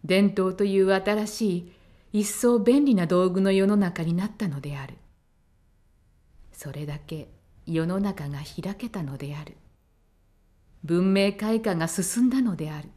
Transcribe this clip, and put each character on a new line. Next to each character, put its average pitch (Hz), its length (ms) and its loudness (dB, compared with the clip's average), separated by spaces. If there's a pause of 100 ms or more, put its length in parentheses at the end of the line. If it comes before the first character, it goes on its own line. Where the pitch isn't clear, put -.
伝 190 300 4
統 190 220 0
と 202 80 0
い 196 160 2
う 190 140 6
新 208 340 0
し 202 300 -2
い、 175 160 -10 (480)
一 - 40 2
層 240 340 2
便 254 260 4
利 262 100 6
な 175 120 2
道 185 220 4
具 185 120 0
の 190 100 4
世 190 160 4
の 208 80 4
中 175 280 0
に 170 100 0
な 185 140 -2
っ - 20 -4
た 214 180 -6
の 139 140 -6
で 143 160 -8
あ 135 100 -12
る。 - 80 -16 (1600)
そ - 200 -14
れ 143 140 -10
だ 147 140 -10
け 151 300 -12 (360)
世 165 200 -2
の 185 140 -2
中 196 300 -4
が 143 80 -8
開 170 380 -10
け 233 140 -10
た 185 140 -6
の 139 140 -8
で 143 180 -8
あ 151 80 -10
る。 - 140 -18 (1300)
文 175 300 2
明 196 200 2
開 214 280 -2
化 208 140 0
が 165 120 -2
進 196 380 -2
ん 254 40 4
だ 269 120 2
の 214 140 0
で 151 160 -8
あ 151 100 -10
る。 - 160 -16